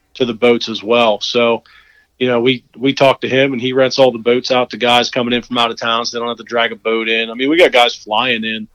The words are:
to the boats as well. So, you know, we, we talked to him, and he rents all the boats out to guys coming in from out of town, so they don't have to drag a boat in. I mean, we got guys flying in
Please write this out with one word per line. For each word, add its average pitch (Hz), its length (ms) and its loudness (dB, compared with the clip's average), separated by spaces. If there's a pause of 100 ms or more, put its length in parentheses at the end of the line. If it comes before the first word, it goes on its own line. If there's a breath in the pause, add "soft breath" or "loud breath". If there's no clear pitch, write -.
(160)
to 127 100 -2
the 117 80 -2
boats 120 360 2
as 107 140 -6
well. 110 380 2
So, 117 420 0 (540 soft breath)
you 127 100 -2
know, 120 140 0
we, 127 220 0 (120)
we 135 180 -2
talked 135 280 2
to 113 80 -4
him, 135 240 0
and 117 80 -6
he 127 120 -4
rents 131 260 2
all 131 120 6
the 117 60 -4
boats 120 340 0
out 123 200 0
to 110 60 -10
guys 120 340 0
coming 120 220 -2
in 117 100 -2
from 123 160 -6
out 117 120 2
of - 60 -10
town, 117 280 -2
so 120 120 -8
they - 20 -6
don't 120 100 -4
have 113 80 -6
to 113 60 -18
drag 117 280 -2
a 110 40 -14
boat 113 340 -4
in. 113 200 -2
I 117 60 -10
mean, 131 140 -2
we 160 80 0
got 160 140 6
guys 120 240 2
flying 113 480 -2
in 110 320 -8